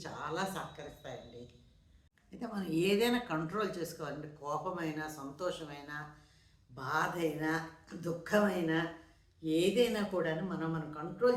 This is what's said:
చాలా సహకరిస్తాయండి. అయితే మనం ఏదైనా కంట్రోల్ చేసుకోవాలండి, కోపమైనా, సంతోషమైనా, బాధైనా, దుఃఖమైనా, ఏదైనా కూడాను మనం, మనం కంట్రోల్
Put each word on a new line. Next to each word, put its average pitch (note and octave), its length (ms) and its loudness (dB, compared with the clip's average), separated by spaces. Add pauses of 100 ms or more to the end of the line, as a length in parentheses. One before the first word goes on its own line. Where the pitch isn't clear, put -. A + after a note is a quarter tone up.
చాలా D3+ 380 -4
సహకరిస్తాయండి. C3+ 1040 -10 (840)
అయితే A#3 140 -8
మనం G3+ 220 -4
ఏదైనా G3+ 500 4
కంట్రోల్ F3+ 600 -2
చేసుకోవాలండి, D3+ 500 -6
కోపమైనా, D#3 800 -4
సంతోషమైనా, D3 1080 -8 (580)
బాధైనా, D#3 1000 0 (240)
దుఃఖమైనా, E3 960 4 (560)
ఏదైనా G3 580 4
కూడాను E3+ 460 0
మనం, D#3+ 240 -2
మనం D#3 260 -4
కంట్రోల్ F#3 380 4